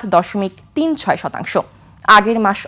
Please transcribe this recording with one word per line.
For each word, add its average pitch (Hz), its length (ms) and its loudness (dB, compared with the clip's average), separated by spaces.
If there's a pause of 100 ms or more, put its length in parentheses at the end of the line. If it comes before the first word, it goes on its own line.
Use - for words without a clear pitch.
দশমিক 185 480 -2 (180)
তিন 320 220 -2
ছয় - 260 -2
শতাংশ। - 320 -8 (520)
আগের 214 360 4
মাস 202 280 0